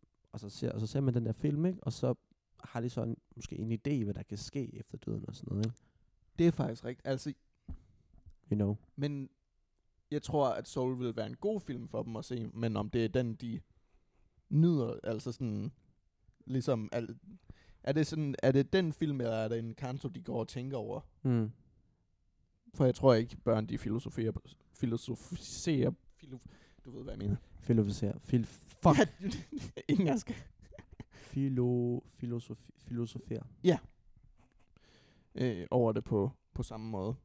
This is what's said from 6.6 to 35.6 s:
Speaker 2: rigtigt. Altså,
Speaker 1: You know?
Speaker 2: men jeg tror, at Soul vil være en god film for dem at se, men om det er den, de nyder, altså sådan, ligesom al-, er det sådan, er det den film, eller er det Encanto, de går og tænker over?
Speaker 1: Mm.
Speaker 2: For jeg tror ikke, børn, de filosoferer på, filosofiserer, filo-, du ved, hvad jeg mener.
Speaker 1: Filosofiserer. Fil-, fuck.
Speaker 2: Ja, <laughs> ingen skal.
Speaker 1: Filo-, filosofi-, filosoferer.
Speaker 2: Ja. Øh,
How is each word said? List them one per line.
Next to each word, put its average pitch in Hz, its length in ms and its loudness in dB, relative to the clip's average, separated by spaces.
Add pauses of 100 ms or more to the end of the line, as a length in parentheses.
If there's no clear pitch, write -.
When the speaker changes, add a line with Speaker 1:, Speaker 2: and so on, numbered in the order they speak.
Speaker 2:
rigtigt. 127 220 -8
Altså, 135 260 -2 (1200)
Speaker 1:
You 107 40 2
know? 104 200 2 (200)
Speaker 2:
men 139 340 -4 (840)
jeg 147 100 -2
tror, 143 280 2
at - 180 -4
Soul 127 320 -2
vil 120 160 -2
være 107 120 -2
en 120 100 -8
god 208 240 0
film 120 260 -8
for 113 160 -4
dem 117 120 -6
at 110 100 -6
se, 117 280 -4
men 113 240 0
om 104 120 -2
det 117 160 2
er 107 40 2
den, 117 260 0
de 117 260 -8 (880)
nyder, 147 540 4
altså 113 280 -2
sådan, 107 400 -4 (720)
ligesom 123 460 0
al-, 113 240 -4 (680)
er 135 80 0
det 147 160 4
sådan, 147 360 0
er 131 80 8
det 139 220 4
den 180 200 4
film, 143 280 0
eller 117 120 0
er 110 140 0
det 117 120 -2
Encanto, 127 480 -6
de - 140 -8
går - 180 -4
og 110 80 -2
tænker 131 300 -6
over? 110 240 -6 (220)
Speaker 1:
Mm. 117 280 2 (1200)
Speaker 2:
For 143 120 4
jeg 123 100 6
tror 131 180 8
ikke, 117 240 2
børn, 110 280 2
de 117 120 -4
filosoferer 110 540 -2
på, - 100 -6 (300)
filosofiserer, 127 1200 -2 (320)
filo-, 131 140 -14 (480)
du 123 60 -16
ved, 117 120 -12
hvad - 100 -10
jeg 107 60 -10
mener. 104 160 0 (240)
Speaker 1:
Filosofiserer. 101 600 2
Fil-, 117 260 2
fuck. - 520 4
Speaker 2:
Ja, 202 320 2 (580)
<laughs> - 60 4
ingen 208 260 4
skal. - 160 -6 (760)
Speaker 1:
Filo-, 123 880 0 (100)
filosofi-, - 680 -8
filosoferer. 117 640 -6 (200)
Speaker 2:
Ja. 175 140 8 (1600)
Øh, 113 360 -2